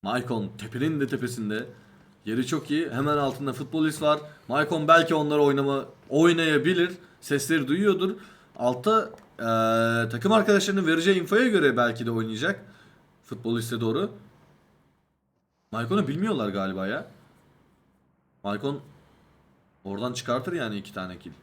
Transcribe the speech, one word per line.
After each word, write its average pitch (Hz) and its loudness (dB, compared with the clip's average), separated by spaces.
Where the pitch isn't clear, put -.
Maicon 110 -2
tepenin 139 -4
de 139 0
tepesinde. 120 -4
Yeri 120 -2
çok 147 -4
iyi. 156 -2
Hemen 147 0
altında 135 -2
futbolist 151 -2
var. 151 2
Maicon 151 0
belki 165 6
onları 147 2
oynama, 139 2
oynayabilir. 165 4
Sesleri 143 0
duyuyordur. 190 2
Altta, 127 0
eee, 113 2
takım 120 -2
arkadaşlarının 202 4
vereceği 170 2
infoya 214 2
göre 151 4
belki 117 0
de 117 -2
oynayacak. 113 -4
Futboliste 113 -6
doğru. 123 -2
Maicon'u 123 0
bilmiyorlar 147 -2
galiba 95 -4
ya. 120 -6
Maicon 117 -6
oradan 104 -6
çıkartır 127 -4
yani 113 -6
iki - -12
tane 92 -10
kill. 80 -16